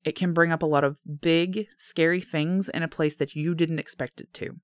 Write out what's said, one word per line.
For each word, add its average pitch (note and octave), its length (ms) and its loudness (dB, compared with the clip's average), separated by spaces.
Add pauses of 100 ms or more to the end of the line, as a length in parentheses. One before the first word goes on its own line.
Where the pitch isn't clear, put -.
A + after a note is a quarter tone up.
It D#3 120 -4
can F3 180 0
bring E3+ 180 4
up E3 120 0
a D#3+ 40 0
lot D3 160 4
of C#3+ 160 0 (200)
big, F3+ 480 2 (100)
scary F3 440 0
things F3 480 -2
in - 140 -4
a D#3+ 40 -4
place D3+ 300 0
that - 180 -4
you D#3 180 -2
didn't D#3+ 260 0
expect - 420 -10
it - 140 -20
to. - 100 -8 (180)